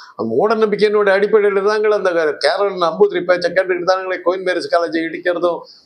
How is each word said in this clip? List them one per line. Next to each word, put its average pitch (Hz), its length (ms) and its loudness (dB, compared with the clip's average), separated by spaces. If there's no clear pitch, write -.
அந்த 113 200 -4
மூட 208 200 2
நம்பிக்கையினுடைய 208 600 2
அடிப்படையில 202 500 2
தாங்களே 214 300 2
அந்த 190 160 0
கேரள 190 280 0
நம்பூதிரி 185 460 2
பேச்சை 175 280 0
கேட்டுக்கிட்டு 180 320 0
தாங்களே 185 380 -2
குயின் 185 220 -2
மேரிஸ் 165 280 -4
காலேஜை 165 300 0
இடிக்கிறதும், 170 560 -4